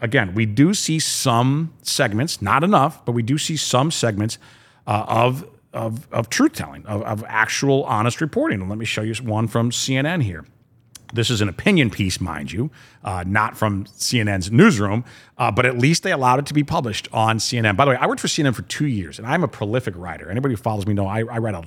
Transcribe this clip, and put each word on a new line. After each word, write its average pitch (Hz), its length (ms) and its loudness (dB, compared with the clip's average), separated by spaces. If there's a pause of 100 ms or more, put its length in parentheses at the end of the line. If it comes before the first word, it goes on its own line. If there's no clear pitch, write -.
again, 104 320 0
we 113 100 2
do 131 300 4
see 160 240 -2
some 135 720 0 (100)
segments, 123 600 -2
not 110 200 2
enough, 170 440 2
but 123 60 -2
we 120 100 0
do 127 160 0
see 160 180 -4
some 135 340 2
segments, 110 480 -2 (480)
uh, 107 220 0
of, 123 400 0 (260)
of, 113 360 -8
of - 200 -4
truth-telling, - 560 -2
of, 107 160 -4
of 113 260 -6
actual 135 560 2
honest 120 380 0
reporting. 196 400 0
And 92 80 -6
let 107 80 -6
me 113 80 -6
show - 160 -4
you 110 140 -4
one 110 300 -2
from 117 260 0
C 131 240 -2
N 139 100 0
N 170 160 0
here. 87 240 -6 (680)
This 110 160 0
is 110 100 0
an 107 80 0
opinion 156 400 2
piece, 92 320 -2
mind 76 320 -8
you, 123 180 -4 (320)
uh, 92 240 -6
not 107 300 0
from 101 300 -2
C - 340 -2
N 104 80 0
N's 98 220 -2
newsroom, 117 540 4 (340)
uh, 120 120 2
but 110 140 2
at 127 140 0
least 147 240 2
they 190 100 -2
allowed 131 260 4
it 143 80 -2
to 147 80 -6
be 147 80 2
published 131 500 -4
on 113 280 2
C - 160 -4
N 117 80 0
N. 101 120 4
By 139 100 6
the 139 60 4
way, 123 40 2
I 135 100 0
worked 254 140 -2
for - 80 -4
C - 140 -2
N 143 40 4
N 131 60 2
for - 100 -6
two - 240 -4
years, 98 320 -4
and 107 80 -12
I'm 160 160 0
a 143 60 0
prolific 110 480 -4
writer. 82 340 -12
Anybody 131 220 0
who 107 60 -2
follows 107 280 -2
me 107 60 0
know 98 140 0
I, 104 140 -2
I 117 180 -4
write 113 160 -2
a 87 120 -8